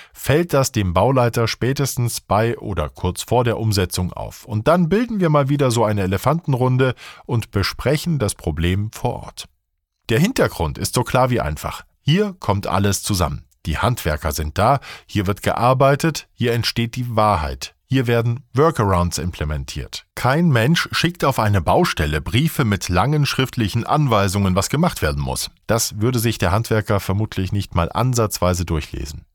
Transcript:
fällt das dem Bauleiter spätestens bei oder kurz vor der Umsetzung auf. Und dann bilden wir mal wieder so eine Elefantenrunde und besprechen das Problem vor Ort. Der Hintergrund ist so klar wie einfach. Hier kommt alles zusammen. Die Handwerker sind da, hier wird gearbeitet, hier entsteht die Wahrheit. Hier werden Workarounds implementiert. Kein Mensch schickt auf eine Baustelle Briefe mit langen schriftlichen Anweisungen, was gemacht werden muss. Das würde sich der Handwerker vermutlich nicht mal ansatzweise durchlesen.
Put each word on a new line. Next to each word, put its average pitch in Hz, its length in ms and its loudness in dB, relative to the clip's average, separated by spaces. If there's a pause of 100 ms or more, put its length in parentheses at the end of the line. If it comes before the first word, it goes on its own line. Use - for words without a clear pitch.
(140)
fällt 165 400 0
das 135 180 2
dem 92 220 0
Bauleiter 120 560 2
spätestens 123 720 -2
bei 113 360 0
oder 85 300 -4
kurz - 360 -6
vor 123 200 2
der 117 160 0
Umsetzung 95 540 -2
auf. - 320 -12
Und 107 240 -2
dann 175 180 4
bilden 220 320 0
wir 175 100 2
mal 143 200 4
wieder 143 200 2
so 113 140 2
eine 104 200 0
Elefantenrunde 127 920 0 (300)
und 113 260 -4
besprechen 139 680 -2
das 104 160 -2
Problem 90 580 -2
vor - 220 -6
Ort. - 340 -16 (580)
Der 113 120 2
Hintergrund 131 580 2
ist - 160 -4
so 123 100 2
klar 127 260 2
wie 120 120 2
einfach. - 420 -6 (160)
Hier 190 400 0
kommt 98 260 -2
alles 98 380 0
zusammen. 80 400 -2 (220)
Die 78 140 -2
Handwerker 82 520 -2
sind 76 260 -4
da, 123 220 2 (280)
hier 101 200 -2
wird 101 160 -4
gearbeitet, 135 880 2
hier 117 220 0
entsteht 117 420 -2
die 123 220 -4
Wahrheit. 80 580 0 (100)
Hier 127 220 0
werden 117 360 0 (120)
Workarounds 101 640 2
implementiert. 73 960 -6
Kein 156 340 2
Mensch 127 420 2
schickt - 320 -2
auf 139 140 2
eine 101 240 2
Baustelle 78 600 2
Briefe 147 440 0
mit 101 240 -2
langen 139 380 2
schriftlichen 120 580 -2
Anweisungen, 101 720 2
was 95 140 0
gemacht 165 340 -2
werden 73 180 0
muss. 64 300 -6 (160)
Das 107 340 -2
würde 123 160 0
sich 110 220 0
der 87 120 2
Handwerker 107 480 0
vermutlich 98 520 -2
nicht - 240 -4
mal 85 160 0
ansatzweise 107 760 0
durchlesen. 78 680 -6